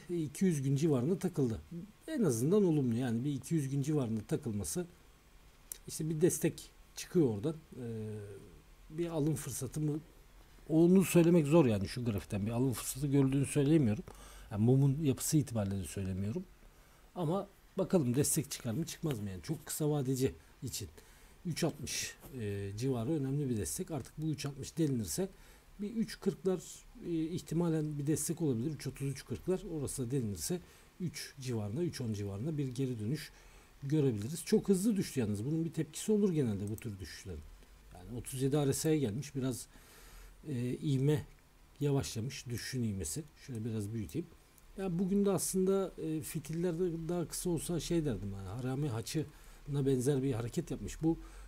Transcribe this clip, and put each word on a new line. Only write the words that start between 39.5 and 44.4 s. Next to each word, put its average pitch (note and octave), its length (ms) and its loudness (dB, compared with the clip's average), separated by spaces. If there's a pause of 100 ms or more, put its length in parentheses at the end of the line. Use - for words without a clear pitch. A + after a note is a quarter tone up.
e, B2 260 -2
ivme C#3+ 520 2 (540)
yavaşlamış. C#3 720 -2
Düşüşün A#2+ 340 -4
ivmesi. G2 400 -2 (240)
Şöyle A2+ 180 -6
biraz A2 280 -4
büyüteyim. A#2 340 -6 (500)